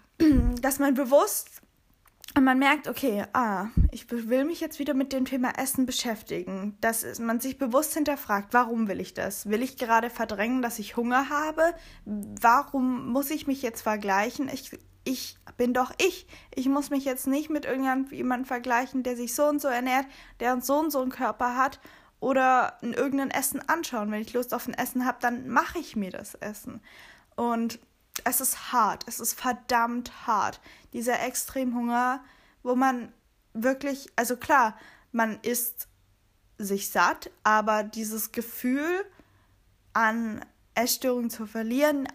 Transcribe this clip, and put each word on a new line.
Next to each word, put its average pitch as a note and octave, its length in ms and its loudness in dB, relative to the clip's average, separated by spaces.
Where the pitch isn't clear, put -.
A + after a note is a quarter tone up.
<clears throat> B3 420 4
dass C4+ 180 0
man C#4 140 4
bewusst, C#4+ 680 2
und C#4 80 8
man C4 160 6
merkt, C#4 280 2
okay, A#3+ 460 -2
ah, G#3 360 0
ich - 160 -10
be-, A#3 240 -6
will C4 160 2
mich E4 140 -4
jetzt D#4+ 200 -6
wieder C#4+ 140 -2
mit C4+ 180 0
dem C4 140 0
Thema C4 320 -2
Essen C4 280 0
beschäftigen, G3 960 -6
dass A3+ 220 0
es, - 160 -8
man A#3 200 0
sich C4 180 -6
bewusst C#4 360 2
hinterfragt, C#4 600 -2
warum A#3 340 2
will F3+ 120 -4
ich F#3+ 140 -10
das? - 360 -6
Will G#3+ 140 0
ich C4 140 -8
gerade A3+ 320 2
verdrängen, A#3 520 -2
dass A#3 160 -4
ich - 200 -10
Hunger B3 320 2
habe? D#4 440 2
Warum A#3+ 1040 2
muss C#4 200 0
ich D4+ 160 -6
mich C4+ 160 -2
jetzt A3+ 180 -6
vergleichen? G#3+ 720 0
Ich, - 240 -12
ich - 340 -6
bin A#3+ 180 2
doch B3+ 240 0
ich. - 300 0
Ich C4 140 -2
muss C#4 240 2
mich C#4 140 0
jetzt B3+ 200 -2
nicht C#4 240 0
mit D4 160 -2
irgendjemandem C4 800 -2
vergleichen, B3+ 560 0
der B3 140 -2
sich A#3+ 180 -6
so D4 120 2
und D4 140 2
so C#4+ 100 0
ernährt, B3+ 360 2
der B3 220 0
so C4+ 160 2
und D#4 140 2
so C#4+ 100 0
einen B3+ 100 -2
Körper B3 440 -2
hat C4 240 0
oder C4 640 4
n-, A#3 120 -4
irgendein C4+ 380 0
Essen - 360 -4
anschauen. B3+ 440 -2
Wenn G#3+ 100 -2
ich A3 120 -8
Lust B3 200 -2
auf B3 140 -4
ein - 60 -6
Essen B3 320 -2
hab, B3 140 0
dann A#3+ 280 -2
mache D#4 320 -2
ich - 160 -10
mir G3 160 -4
das - 240 -14
Essen. - 460 -12
Und A#3 440 -2
es C4+ 180 0
ist - 300 -4
hart, G#3+ 360 2
es A#3 120 -10
ist - 200 -4
verdammt A#3+ 840 -2
hart, A3 340 0
dieser A#3 280 0
Extremhunger, B3 1000 -2
wo B3 120 0
man B3+ 380 2
wirklich, C4+ 600 -2
also A#3+ 220 0
klar, B3 380 4
man A3 300 0
isst - 460 -4
sich G3 320 -4
satt, F3+ 400 2
aber G#3+ 400 4
dieses A3 480 -6
Gefühl, C#4+ 720 -2
an A3+ 500 0
Essstörungen A#3+ 560 0
zu A3+ 160 -8
verlieren, C4 680 0